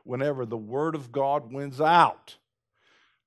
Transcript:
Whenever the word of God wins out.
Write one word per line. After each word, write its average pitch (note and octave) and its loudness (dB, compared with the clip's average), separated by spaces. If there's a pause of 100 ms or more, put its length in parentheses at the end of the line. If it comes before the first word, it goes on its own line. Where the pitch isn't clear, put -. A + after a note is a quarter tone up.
Whenever C3 -4
the A2+ -8
word C3 -4
of C3 -12
God C#3 -2
wins C#3 -10
out. D#3 4 (880)